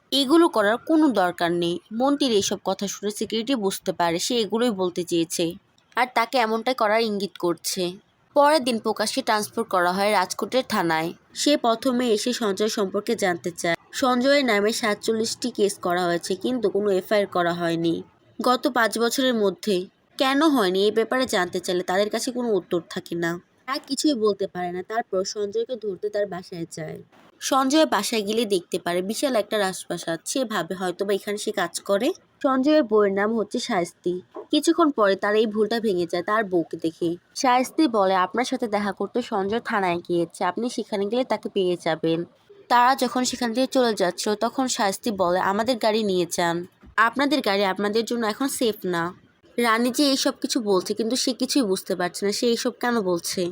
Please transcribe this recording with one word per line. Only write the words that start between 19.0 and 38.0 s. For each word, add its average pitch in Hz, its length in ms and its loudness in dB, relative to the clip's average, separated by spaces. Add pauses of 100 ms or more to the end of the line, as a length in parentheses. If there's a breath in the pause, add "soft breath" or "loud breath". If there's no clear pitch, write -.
মধ্যে। 202 400 0 (420)
কেন 269 220 2 (100)
হয়নি 196 340 2
এই 214 80 4
ব্যাপারে 226 340 0
জানতে 180 340 -2
চাইলে 180 240 -2
তাদের 202 260 0
কাছে 220 220 -4
কোনো 240 220 -4
উত্তর 175 360 -2
থাকে - 260 -8
না, 170 160 -2 (340)
তারা 269 120 -6
কিছুই 285 380 0
বলতে 208 320 0
পারে 180 240 -6
না। 180 120 -6
তারপর 220 400 -4
সঞ্জয়কে 214 520 -4
ধরতে 208 340 -6
তার 208 160 -2
বাসায় 180 460 -10
যায়। 160 280 -12 (400)
সঞ্জয় 277 460 4
বাসায় 214 360 0
গেলে 220 240 0
দেখতে 190 340 -2
পারে 175 220 -2
বিশাল 226 340 -2
একটা 208 220 0
রাজপ্রাসাদ। 175 680 -4
সে - 200 -2
ভাবে 190 300 -4
হয়তোবা 190 380 -2
এখানে 208 240 -4
সে 214 140 -6
কাজ 180 280 -2
করে। 202 280 0 (360)
সঞ্জয়ের 277 400 4
বউয়ের 208 300 4
নাম 202 220 2
হচ্ছে 220 240 -2
শায়েস্তি। 180 540 -2 (380)
কিছুক্ষণ 320 400 4
পরে 196 240 4
তার 208 200 0
এই 226 120 4
ভুলটা 214 320 0
ভেঙে 180 320 0
যায় 175 120 -2
তার 214 200 0
বউকে 175 340 -2
দেখে। 165 320 -4 (260)
শায়েস্তি 254 520 2
বলে, 196 280 4